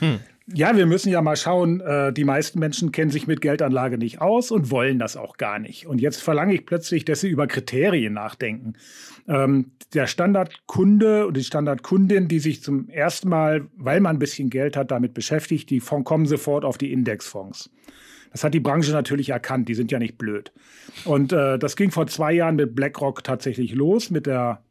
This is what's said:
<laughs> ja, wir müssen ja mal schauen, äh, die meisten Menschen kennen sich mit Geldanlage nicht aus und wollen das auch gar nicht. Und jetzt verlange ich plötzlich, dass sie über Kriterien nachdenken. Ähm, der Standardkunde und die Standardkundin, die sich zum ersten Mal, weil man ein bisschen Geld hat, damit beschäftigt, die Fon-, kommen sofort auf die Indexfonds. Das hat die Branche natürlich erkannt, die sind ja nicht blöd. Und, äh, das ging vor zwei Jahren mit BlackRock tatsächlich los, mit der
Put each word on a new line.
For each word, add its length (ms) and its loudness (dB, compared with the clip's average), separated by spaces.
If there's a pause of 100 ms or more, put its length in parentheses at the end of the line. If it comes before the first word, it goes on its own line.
(220)
<laughs> 300 -20
ja, 240 2
wir 120 6
müssen 220 2
ja 120 2
mal 140 2
schauen, 440 2
äh, 320 0
die 120 -2
meisten 340 0
Menschen 340 -2
kennen 200 0
sich 160 -4
mit 120 0
Geldanlage 600 0
nicht 200 -6
aus 300 2
und 220 0
wollen 260 2
das 180 -4
auch 220 -14
gar 220 -4
nicht. 260 -14
Und 160 -2
jetzt 220 -2
verlange 320 2
ich 100 -2
plötzlich, 400 -2
dass 160 -2
sie 80 0
über 160 0
Kriterien 680 0
nachdenken. 600 -8 (540)
Ähm, 460 2 (200)
der 140 0
Standardkunde 1200 4
und 100 -2
die 60 -2
Standardkundin, 840 2
die 120 2
sich 240 -2
zum 260 -2
ersten 400 -2
Mal, 380 2 (100)
weil 240 2
man 140 2
ein 40 0
bisschen 300 -2
Geld 260 -2
hat, 140 -2
damit 240 0
beschäftigt, 560 -4
die 120 0
Fon-, 220 -4
kommen 220 2
sofort 400 0
auf 140 -4
die 120 -4
Indexfonds. 800 -6 (640)
Das 120 -8
hat 120 2
die 40 2
Branche 320 0
natürlich 380 -2
erkannt, 400 -4
die 60 -4
sind 160 -2
ja 80 0
nicht 180 -6
blöd. 340 -6 (540)
Und, 260 2
äh, 280 2
das 160 -4
ging 160 2
vor 160 0
zwei 260 -2
Jahren 220 2
mit 180 0
BlackRock 500 -4
tatsächlich 520 -4
los, 340 2
mit 160 -2
der 460 -2